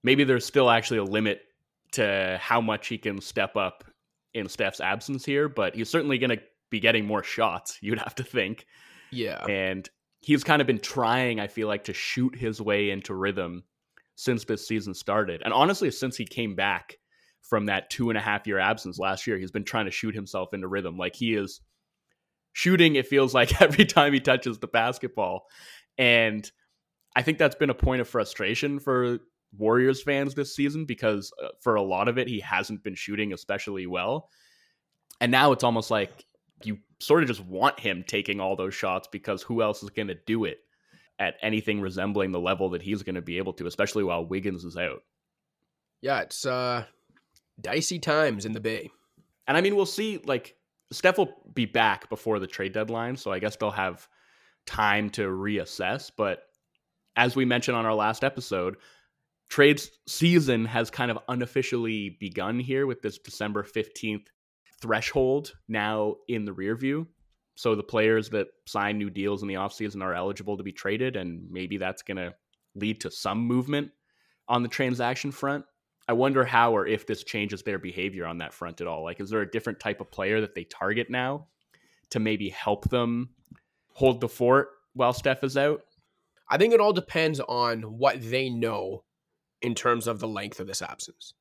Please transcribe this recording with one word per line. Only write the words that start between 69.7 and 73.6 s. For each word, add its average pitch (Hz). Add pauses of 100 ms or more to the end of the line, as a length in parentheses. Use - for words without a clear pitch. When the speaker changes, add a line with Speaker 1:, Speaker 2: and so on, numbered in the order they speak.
Speaker 1:
are 92
eligible 98
to 98
be 95
traded, 117
and 90
maybe 92
that's 92
gonna 92 (400)
lead 107
to -
some 104
movement 127 (580)